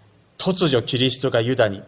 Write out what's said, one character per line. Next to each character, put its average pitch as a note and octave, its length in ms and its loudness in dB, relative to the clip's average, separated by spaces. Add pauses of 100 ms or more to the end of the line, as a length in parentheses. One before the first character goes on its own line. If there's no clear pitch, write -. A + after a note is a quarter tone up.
(380)
突 F#3 320 0
如 B2 140 2
キ - 140 -4
リ B2+ 140 2
ス - 80 -2
ト C3+ 120 -2
が A#2 100 2
ユ A#2+ 160 -2
ダ A2+ 100 4
に、 G2 200 -6